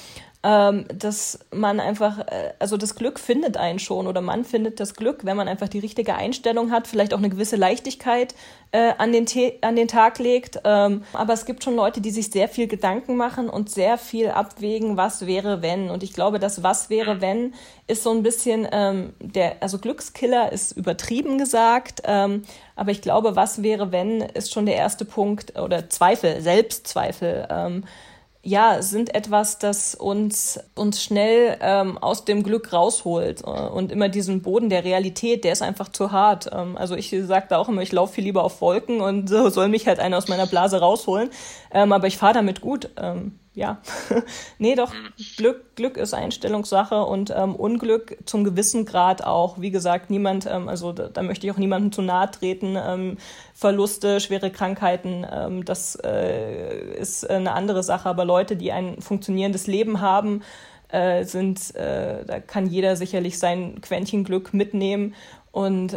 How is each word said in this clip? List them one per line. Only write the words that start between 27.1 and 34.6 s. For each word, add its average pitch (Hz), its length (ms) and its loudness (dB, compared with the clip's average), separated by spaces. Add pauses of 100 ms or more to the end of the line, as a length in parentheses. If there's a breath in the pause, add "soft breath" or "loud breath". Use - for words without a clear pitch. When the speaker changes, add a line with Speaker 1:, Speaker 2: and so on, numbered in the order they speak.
Speaker 1:
ähm, 175 340 -4 (640 loud breath)
ja, 202 360 6
sind 208 320 -2
etwas, 208 420 2
das - 380 -2
uns, 208 640 -2 (160)
uns 208 260 0
schnell, 220 600 4
ähm, 190 360 2
aus - 280 -2
dem 208 180 2
Glück 220 300 -2
rausholt, 170 680 2
äh, - 60 -14
und - 440 -4
immer 202 160 2
diesen 190 360 -2
Boden 220 260 2